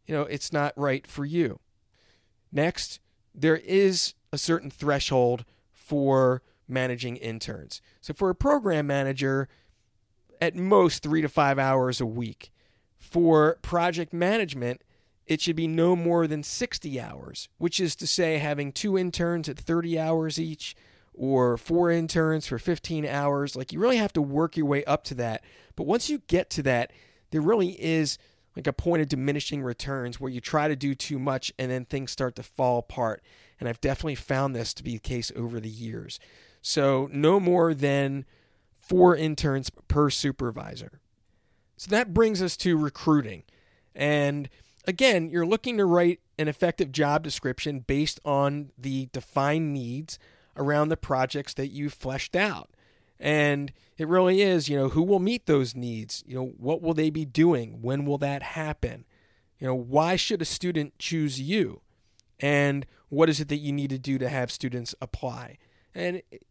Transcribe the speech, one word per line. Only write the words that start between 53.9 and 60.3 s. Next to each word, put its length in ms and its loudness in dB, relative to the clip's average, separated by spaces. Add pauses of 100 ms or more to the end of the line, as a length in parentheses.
it 100 -6
really 340 6
is, 260 2
you 80 0
know, 140 2
who 140 2
will 160 4
meet 260 -2
those 300 2
needs? 500 -8
You 100 -12
know, 220 -6
what 240 -4
will 120 0
they 160 2
be 160 -2
doing? 560 2
When 240 -2
will 120 0
that 240 -4
happen? 640 -8 (540)
You 80 -6
know, 80 0
why 400 2
should 260 0